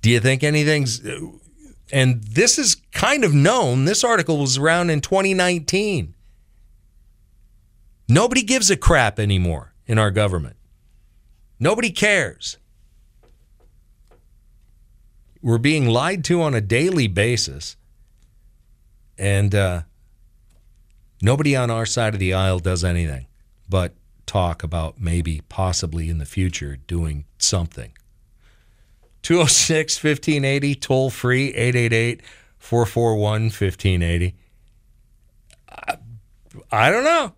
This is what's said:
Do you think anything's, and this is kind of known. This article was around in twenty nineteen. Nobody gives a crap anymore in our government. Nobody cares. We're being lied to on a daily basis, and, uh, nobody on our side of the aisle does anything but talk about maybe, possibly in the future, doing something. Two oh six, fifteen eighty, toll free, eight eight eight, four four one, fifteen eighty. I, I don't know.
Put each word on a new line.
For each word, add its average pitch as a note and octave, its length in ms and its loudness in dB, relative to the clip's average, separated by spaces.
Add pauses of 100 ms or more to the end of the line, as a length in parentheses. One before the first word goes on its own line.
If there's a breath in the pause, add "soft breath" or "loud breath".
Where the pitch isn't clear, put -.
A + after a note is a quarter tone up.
Do A2 100 4
you A#2+ 100 4
think C3 220 0
anything's, D3 580 0 (880)
and B2+ 320 2
this B2+ 360 2
is - 180 0 (160)
kind C4 320 0
of E3 80 2
known. C#3+ 540 4
This - 180 0
article F#3+ 320 0
was C3+ 220 -2
around E3+ 320 2
in D3+ 100 0
twenty F#3+ 320 0
nineteen. F3+ 800 -2 (1900)
Nobody A#3 360 2
gives A3+ 280 0
a F#3+ 60 2
crap B2+ 420 2
anymore F#2 540 -2 (140)
in A2 120 0
our G#2 120 2
government. F#2+ 460 -2 (1000)
Nobody A3 300 0
cares. F3+ 680 -2 (2750)
We're A#2 160 0
being C#3 320 2
lied D3+ 360 0
to F3 180 2
on D3+ 100 0
a A#2 80 0
daily B2 480 0
basis, G2+ 680 -2 (1400)
and, G2+ 380 2
uh, F#2 280 0 (1400)
nobody C#3 340 2
on B2 140 0
our A2+ 160 -2
side A2 260 -2
of G2+ 80 -4
the F#2 140 0
aisle F#2 240 2
does F2 260 -2
anything E2 420 -2 (440)
but F2+ 240 -2 (320)
talk F2 360 -2
about D#2+ 380 -6
maybe, E2 480 -2
possibly E2+ 640 -4
in E2 80 -2
the C#2+ 80 -6
future, C#2+ 500 -4 (100)
doing D#2 380 -4 (140)
something. E2 540 -4 (1300)
Two E3+ 180 2
oh D#3 60 4
six, D#3 500 2
fifteen D3 480 0
eighty, C#3 300 0
toll C3 340 0
free, B2+ 460 0
eight B2 200 0
eight A#2 200 2
eight, A2+ 260 0 (380 loud breath)
four A#2 260 0
four A2+ 320 0
one, G#2+ 320 0
fifteen F#2+ 540 0
eighty. E2+ 320 0 (1300)
I, - 300 -10 (720)
I A#2 200 4
don't A#3 140 0
know. D4+ 340 0